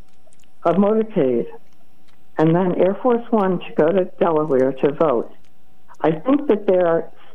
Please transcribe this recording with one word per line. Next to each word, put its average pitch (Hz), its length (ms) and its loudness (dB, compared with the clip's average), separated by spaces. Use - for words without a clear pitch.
a 170 100 4
motorcade 196 720 2
and 160 160 6
then 180 260 2
Air 185 220 4
Force 233 280 2
One 190 300 2
to - 160 -10
go 156 140 4
to 185 140 2
Delaware 151 520 2
to 143 200 0
vote. 143 400 0
I 151 120 2
think 262 360 0
that 208 180 2
their 175 420 2